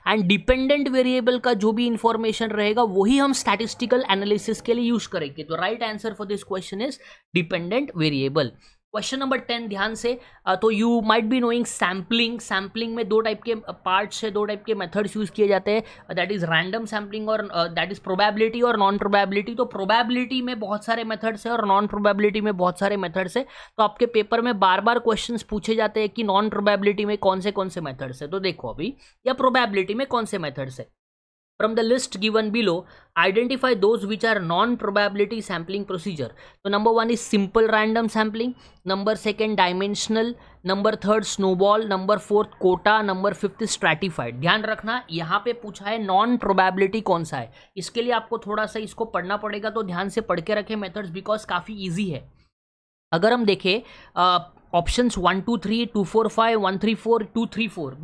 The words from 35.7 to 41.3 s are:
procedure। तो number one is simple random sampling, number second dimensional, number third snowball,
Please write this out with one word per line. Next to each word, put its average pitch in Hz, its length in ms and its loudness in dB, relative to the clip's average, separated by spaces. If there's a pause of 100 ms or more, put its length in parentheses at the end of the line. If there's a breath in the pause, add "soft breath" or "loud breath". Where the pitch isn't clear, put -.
procedure। 165 440 -6 (340 loud breath)
तो 196 60 -4
number 214 280 4
one 226 140 2
is 226 240 0
simple 208 340 4
random 220 460 2
sampling, 220 380 -2 (340 soft breath)
number 196 280 0 (120)
second 214 280 0
dimensional, 202 800 0 (340 loud breath)
number 202 280 0
third 208 280 2
snowball, 196 580 2